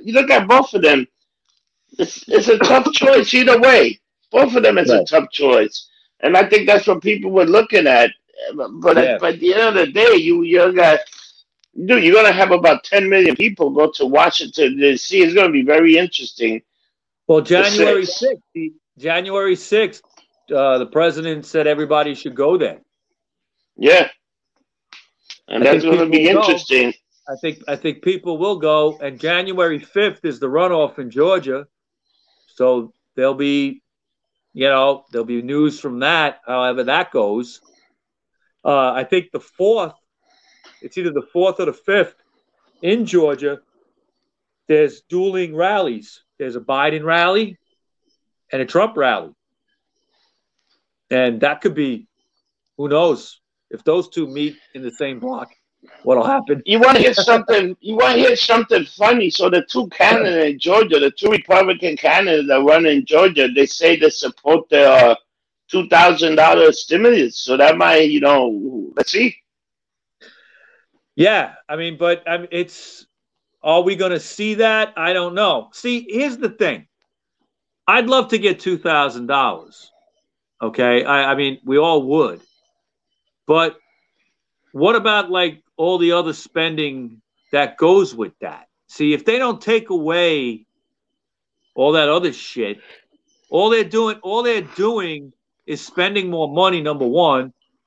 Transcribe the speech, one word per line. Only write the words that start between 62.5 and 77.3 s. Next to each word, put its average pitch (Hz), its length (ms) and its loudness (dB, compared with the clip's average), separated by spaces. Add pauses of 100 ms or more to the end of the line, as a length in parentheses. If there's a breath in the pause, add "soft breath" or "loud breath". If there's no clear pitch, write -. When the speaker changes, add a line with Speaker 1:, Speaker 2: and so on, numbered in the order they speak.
Speaker 1:
run 160 220 4
in 143 200 0
Georgia, 156 480 2
they 139 120 4
say 165 280 0
they 156 160 2
support - 600 -2
the, 143 200 6
uh, 123 240 6 (540)
two 180 200 -4
thousand 170 480 4
dollar 165 340 6
stimulus. 180 680 0
So - 180 -4
that 156 200 4
might, 165 340 2
you 151 100 0
know, 131 760 -2
let's - 140 -4
see. 220 240 -2 (1800 soft breath)
Speaker 2:
Yeah, 175 400 0 (140)
I 151 80 -10
mean, 165 220 -10
but, 170 300 -2
I 170 100 -4
mean, 175 120 -16
it's, - 560 -12 (560)
are 165 200 2
we 185 140 -2
gonna 180 240 -4
see 214 340 -8
that? 220 420 -2
I 165 160 -4
don't 175 220 -6
know. 175 380 -2
See, 240 360 -8
here's 247 280 -6
the 233 140 -6
thing. 139 360 -6 (1000)